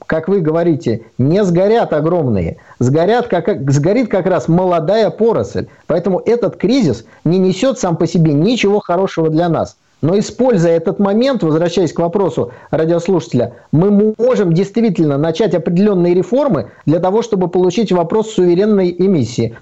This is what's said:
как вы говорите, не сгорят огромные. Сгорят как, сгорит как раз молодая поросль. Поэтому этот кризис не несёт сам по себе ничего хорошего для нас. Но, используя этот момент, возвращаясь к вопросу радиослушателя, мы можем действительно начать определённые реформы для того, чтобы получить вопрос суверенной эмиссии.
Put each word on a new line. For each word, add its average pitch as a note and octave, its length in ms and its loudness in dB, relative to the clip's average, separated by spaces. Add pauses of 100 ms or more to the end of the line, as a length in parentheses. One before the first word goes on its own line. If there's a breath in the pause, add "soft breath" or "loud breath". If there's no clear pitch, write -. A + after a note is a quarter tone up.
как D#3+ 220 -4
вы G3 120 2
говорите, D#3 640 0 (160 loud breath)
не E3 260 2
сгорят F#3+ 500 2
огромные. C#3+ 640 -2 (200 loud breath)
Сгорят F3 500 0
как, E3+ 440 -2
сгорит G3 400 0
как F#3 160 -2
раз F3 200 0
молодая F3+ 640 2
поросль. F3+ 560 -2 (220 loud breath)
Поэтому F3 320 -2
этот G#3+ 380 -2
кризис F#3+ 480 0 (180 loud breath)
не F3 160 2
несёт F#3 400 0
сам E3+ 180 -2
по F3 80 0
себе D#3+ 280 2
ничего G3+ 460 2
хорошего F3 520 -2
для E3+ 180 0
нас. A#2+ 280 -4 (260)
Но, F3+ 160 2
используя F3 580 0
этот F#3 220 -4
момент, G#3+ 420 0
возвращаясь E3 500 0
к - 60 -8
вопросу E3+ 540 -2 (180 loud breath)
радиослушателя, D#3+ 840 -2 (160 loud breath)
мы G3+ 440 2
можем G#3 380 0
действительно F3+ 640 0
начать E3 380 0
определённые F3 580 2
реформы F#3+ 560 0 (160 loud breath)
для D#3+ 140 2
того, G3+ 240 0
чтобы F#3+ 240 -2
получить F#3 440 0
вопрос F3+ 400 0
суверенной F#3 640 2
эмиссии. B2+ 680 0